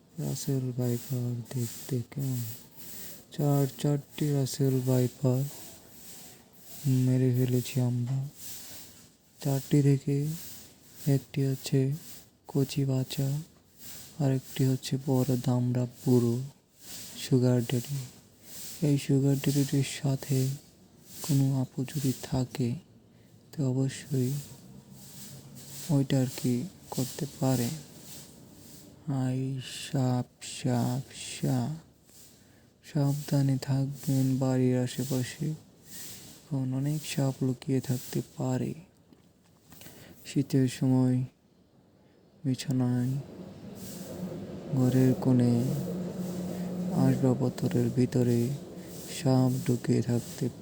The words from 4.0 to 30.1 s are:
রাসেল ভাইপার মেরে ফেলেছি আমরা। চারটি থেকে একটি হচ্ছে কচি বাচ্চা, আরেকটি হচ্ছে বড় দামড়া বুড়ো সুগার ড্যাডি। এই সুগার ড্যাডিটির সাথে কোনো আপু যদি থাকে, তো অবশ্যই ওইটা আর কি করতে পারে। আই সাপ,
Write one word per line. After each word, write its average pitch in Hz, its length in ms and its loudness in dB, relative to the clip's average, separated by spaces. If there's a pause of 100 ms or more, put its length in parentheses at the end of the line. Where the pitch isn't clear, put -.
রাসেল 135 460 2
ভাইপার 127 640 2 (1400)
মেরে 127 500 4
ফেলেছি 127 440 2
আমরা। 123 460 0 (1160)
চারটি 139 380 4
থেকে 143 460 4 (800)
একটি 139 380 2
হচ্ছে 135 460 0 (560)
কচি 139 380 0
বাচ্চা, 135 440 0 (880)
আরেকটি 135 460 2
হচ্ছে 131 320 0 (100)
বড় 127 380 4
দামড়া 123 400 2
বুড়ো 123 540 2 (800)
সুগার 123 420 4
ড্যাডি। 120 360 -2 (880)
এই 143 100 4
সুগার 139 380 4
ড্যাডিটির 139 480 2
সাথে 135 640 -2 (720)
কোনো 135 400 4
আপু 127 240 -4
যদি 131 360 -2
থাকে, 127 540 -2 (760)
তো 135 180 0
অবশ্যই 135 600 0 (1600)
ওইটা 139 320 4
আর 127 40 2 (120)
কি 123 260 0 (280)
করতে 131 340 -4 (140)
পারে। 127 300 2 (1400)
আই 131 480 -2 (220)
সাপ, 127 420 0 (160)